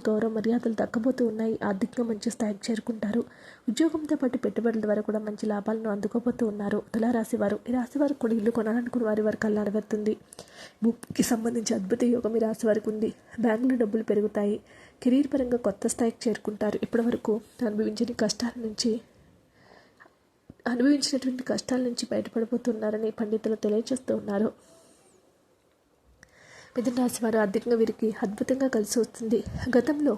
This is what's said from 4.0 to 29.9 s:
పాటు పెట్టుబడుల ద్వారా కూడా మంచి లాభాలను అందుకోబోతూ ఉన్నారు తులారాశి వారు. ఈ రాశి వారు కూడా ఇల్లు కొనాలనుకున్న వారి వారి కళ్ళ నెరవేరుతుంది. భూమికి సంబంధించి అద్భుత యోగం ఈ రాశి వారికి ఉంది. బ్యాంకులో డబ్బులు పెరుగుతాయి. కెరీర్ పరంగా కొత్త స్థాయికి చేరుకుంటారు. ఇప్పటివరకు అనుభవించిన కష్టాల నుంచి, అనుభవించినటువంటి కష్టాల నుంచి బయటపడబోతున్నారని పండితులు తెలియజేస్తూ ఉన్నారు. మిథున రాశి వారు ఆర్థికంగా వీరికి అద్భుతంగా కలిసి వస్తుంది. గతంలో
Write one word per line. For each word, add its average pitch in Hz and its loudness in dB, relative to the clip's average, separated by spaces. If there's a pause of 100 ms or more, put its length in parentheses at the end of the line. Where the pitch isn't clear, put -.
పాటు 254 0
పెట్టుబడుల 220 0
ద్వారా 208 2
కూడా 214 -2
మంచి 214 -6
లాభాలను 220 -2
అందుకోబోతూ 233 -2 (100)
ఉన్నారు 208 -2 (160)
తులారాశి 226 0
వారు. 208 2 (120)
ఈ 240 0
రాశి 247 -2
వారు 285 2
కూడా 226 2
ఇల్లు 214 2
కొనాలనుకున్న 233 0
వారి 214 2
వారి 208 0
కళ్ళ 214 2
నెరవేరుతుంది. 214 -2 (680)
భూమికి - 0
సంబంధించి 226 0
అద్భుత 196 0 (120)
యోగం 226 0
ఈ - 2
రాశి 220 -2
వారికి 214 2
ఉంది. 214 0 (340)
బ్యాంకులో 247 4
డబ్బులు 220 0
పెరుగుతాయి. 208 2 (460)
కెరీర్ 262 4
పరంగా 247 0 (100)
కొత్త 196 -2
స్థాయికి 233 0
చేరుకుంటారు. 208 -2
ఇప్పటివరకు 233 0 (340)
అనుభవించిన 214 -2
కష్టాల 233 -2 (100)
నుంచి, 220 -2 (1800)
అనుభవించినటువంటి 262 2
కష్టాల 247 -2
నుంచి 240 -4
బయటపడబోతున్నారని 220 -2 (120)
పండితులు 220 0
తెలియజేస్తూ 220 0 (100)
ఉన్నారు. 208 0 (2250)
మిథున 240 0
రాశి 247 2
వారు 220 2
ఆర్థికంగా 226 2
వీరికి 220 2 (160)
అద్భుతంగా 262 0
కలిసి 214 0
వస్తుంది. 220 0 (360)
గతంలో 285 4